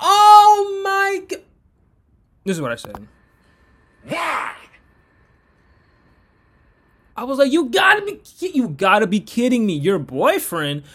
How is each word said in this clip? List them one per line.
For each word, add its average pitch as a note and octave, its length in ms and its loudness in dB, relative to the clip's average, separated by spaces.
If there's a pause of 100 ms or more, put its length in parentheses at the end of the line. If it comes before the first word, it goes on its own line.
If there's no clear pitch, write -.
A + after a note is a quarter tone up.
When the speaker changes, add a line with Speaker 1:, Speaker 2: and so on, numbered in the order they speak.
Speaker 1:
"Oh G#4 840 6
my G4 440 -2
g-," - 140 -12 (1000)
this F#3+ 120 -6
is D#3+ 40 -10
what B2 120 -6
I A#2 40 -8
said. G#2 320 -18 (1000)
Speaker 2:
Why? - 480 -8 (2500)
Speaker 1:
I A3+ 80 -10
was C4 140 -6
like, C#4 120 2
"You C#4+ 200 -2
gotta G4+ 340 2
be G4+ 180 -12
ki-, - 320 -12
you B3 140 -2
gotta F#3+ 380 0
be F#3+ 140 -2
kidding A#3+ 460 -2
me. F#3 80 -2
Your E3 240 -2
boyfriend?" D3 840 -4 (120)